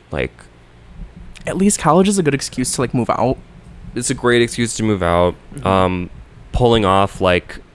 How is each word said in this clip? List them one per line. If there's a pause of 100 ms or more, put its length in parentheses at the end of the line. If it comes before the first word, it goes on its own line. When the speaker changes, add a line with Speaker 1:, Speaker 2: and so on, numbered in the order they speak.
(120)
Speaker 1:
like, (1160)
Speaker 2:
At
least
college
is
a
good
excuse
to,
like,
move
out. (560)
Speaker 1:
It's
a
great
excuse
to
move
out. (180)
Speaker 2:
Mm-hmm.
Speaker 1:
Um, (440)
pulling
off,
like, (160)